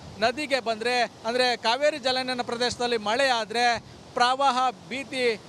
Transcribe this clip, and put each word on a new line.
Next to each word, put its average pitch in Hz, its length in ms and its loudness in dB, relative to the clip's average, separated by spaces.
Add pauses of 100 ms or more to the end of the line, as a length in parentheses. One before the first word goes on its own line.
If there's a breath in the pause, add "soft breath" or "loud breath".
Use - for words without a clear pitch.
(200)
ನದಿಗೆ 254 400 0
ಬಂದ್ರೆ, 226 420 0
ಅಂದ್ರೆ 240 560 0
ಕಾವೇರಿ 285 420 0
ಜಲಾನಯನ 254 420 -2
ಪ್ರದೇಶದಲ್ಲಿ 240 560 -2
ಮಳೆ 233 320 0
ಆದ್ರೆ 233 500 0 (340 loud breath)
ಪ್ರವಾಹ 254 560 4 (200)
ಭೀತಿ 247 600 -2